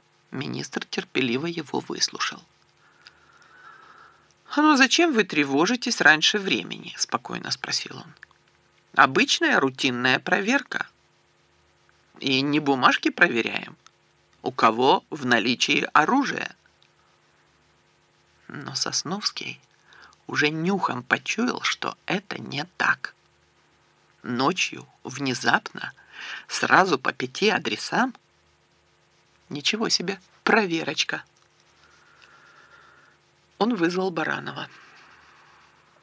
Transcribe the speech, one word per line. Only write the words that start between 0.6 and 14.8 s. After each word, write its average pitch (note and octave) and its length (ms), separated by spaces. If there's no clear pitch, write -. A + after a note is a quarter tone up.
терпеливо C3 600
его E3 340
выслушал. - 640
«А D4 60
ну D4+ 160
зачем C#4 380
вы G#3+ 100
тревожитесь E3+ 760
раньше D#3 360
времени?» A#2 600
спокойно - 520
спросил - 460
он. - 160
«Обычная G#3+ 640
рутинная C3 600
проверка. G3+ 680
И C3+ 220
не D3 180
бумажки C#3 480
проверяем, A#2 680
у A#2+ 100
кого B2+ 560